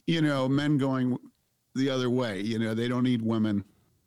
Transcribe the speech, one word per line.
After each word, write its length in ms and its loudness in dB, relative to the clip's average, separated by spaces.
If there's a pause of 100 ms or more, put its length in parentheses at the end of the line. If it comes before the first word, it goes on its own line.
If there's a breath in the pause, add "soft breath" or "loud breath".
You 140 0
know, 280 0
men 280 2
going 400 0 (580)
the 140 0
other 220 0
way, 300 -2
you 180 -2
know, 160 -2
they 140 -2
don't 160 0
need 180 2
women. 420 0 (420)